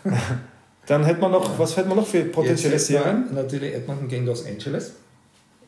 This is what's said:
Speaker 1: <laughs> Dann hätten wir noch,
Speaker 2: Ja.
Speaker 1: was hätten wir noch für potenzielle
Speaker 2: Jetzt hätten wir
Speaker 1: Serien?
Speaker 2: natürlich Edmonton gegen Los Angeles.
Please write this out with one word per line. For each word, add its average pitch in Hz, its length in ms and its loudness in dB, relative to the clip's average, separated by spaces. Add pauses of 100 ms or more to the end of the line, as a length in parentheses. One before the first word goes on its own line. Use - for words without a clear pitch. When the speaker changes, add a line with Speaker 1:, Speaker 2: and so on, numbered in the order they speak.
Speaker 1:
<laughs> 127 160 2 (640)
Dann 147 180 4
hätten 170 180 2
wir 190 80 4
noch, 185 200 4
Speaker 2:
Ja. 156 80 -4
Speaker 1:
was 160 160 0
hätten 190 140 0
wir 190 80 0
noch 214 100 2
für 175 180 2
potenzielle 160 500 2
Speaker 2:
Jetzt - 160 0
hätten 143 80 4
wir 170 140 2
Speaker 1:
Serien? 226 220 0
Speaker 2:
natürlich 135 420 -4
Edmonton 139 320 -6
gegen 123 180 -2
Los 117 180 -2
Angeles. 104 480 -6 (760)